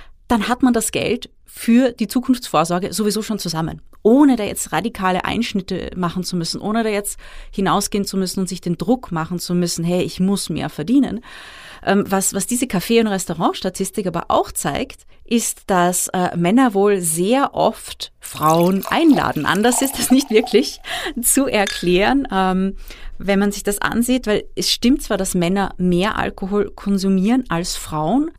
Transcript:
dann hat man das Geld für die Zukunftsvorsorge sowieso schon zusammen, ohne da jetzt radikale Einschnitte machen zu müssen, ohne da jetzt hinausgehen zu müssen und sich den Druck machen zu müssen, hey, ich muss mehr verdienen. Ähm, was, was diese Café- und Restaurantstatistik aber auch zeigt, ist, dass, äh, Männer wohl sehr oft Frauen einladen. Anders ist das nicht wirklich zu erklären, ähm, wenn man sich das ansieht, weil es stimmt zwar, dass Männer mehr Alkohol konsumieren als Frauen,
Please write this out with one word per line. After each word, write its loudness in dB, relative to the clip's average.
dann 2
hat 0
man 4
das -2
Geld -2
für 4
die -4
Zukunftsvorsorge 0
sowieso 0
schon -4
zusammen, -6
ohne 6
da -2
jetzt -6
radikale -2
Einschnitte -4
machen -4
zu -6
müssen, -4
ohne 0
da -2
jetzt -4
hinausgehen 0
zu -4
müssen -2
und -2
sich -8
den -2
Druck 0
machen -4
zu -4
müssen, 0
hey, 2
ich -4
muss 0
mehr -4
verdienen. 0
Ähm, 2
was, 0
was -4
diese -2
Café- 2
und 4
Restaurantstatistik -4
aber -4
auch 0
zeigt, -6
ist, -2
dass, 2
äh, -2
Männer 4
wohl 4
sehr 0
oft -2
Frauen 2
einladen. 2
Anders 2
ist -2
das -2
nicht 4
wirklich 2
zu 2
erklären, 2
ähm, 0
wenn 0
man 2
sich -10
das -2
ansieht, 0
weil 0
es -2
stimmt 2
zwar, -2
dass -4
Männer 0
mehr 2
Alkohol -2
konsumieren 2
als -4
Frauen, -2